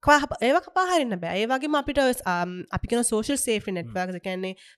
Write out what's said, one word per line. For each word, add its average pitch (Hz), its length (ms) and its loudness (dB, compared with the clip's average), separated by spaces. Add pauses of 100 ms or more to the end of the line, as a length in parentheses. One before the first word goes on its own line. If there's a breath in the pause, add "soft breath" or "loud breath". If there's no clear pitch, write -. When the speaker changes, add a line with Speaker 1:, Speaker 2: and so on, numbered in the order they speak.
Speaker 1:
කපා 294 160 8
හප-, 285 220 -2
ඒවා 294 220 4
කපා - 220 -2
හරින්න 320 320 2
බෑ. 175 220 -4
ඒ 214 80 0
වගේම 262 280 -2
අපිට, 285 240 0 (260)
අම්, 175 260 0 (180)
අපි - 200 -6
කියන 233 140 2
සෝෂල් 226 320 0
සේෆ්ටි 214 380 -2
Speaker 2:
හ්ම්. 180 60 -4
Speaker 1:
නෙට්වර්ක්ස්, 185 360 -4
ඒ 175 80 -10
කියන්නේ 190 300 -6 (260 loud breath)